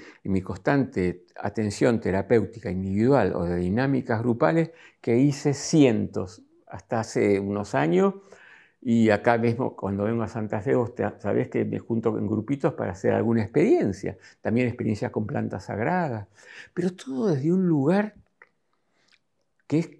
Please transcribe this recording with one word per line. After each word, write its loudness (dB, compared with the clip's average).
y -6
mi 0
constante -2
atención 0
terapéutica 0
individual 2
o -2
de -2
dinámicas -2
grupales, 2
que 0
hice 2
cientos 2
hasta -6
hace 2
unos -4
años, 2
y 4
acá 4
mismo -2
cuando -2
vengo -2
a -6
Santa -6
Fe, 0
vos 0
te, -4
sabés -2
que 0
me -4
junto -2
en -2
grupitos -2
para -4
hacer 0
alguna 2
experiencia, 0
también 0
experiencias -4
con -4
plantas -6
sagradas, -4
pero -2
todo -4
desde 0
un 2
lugar 2
que 2
es -4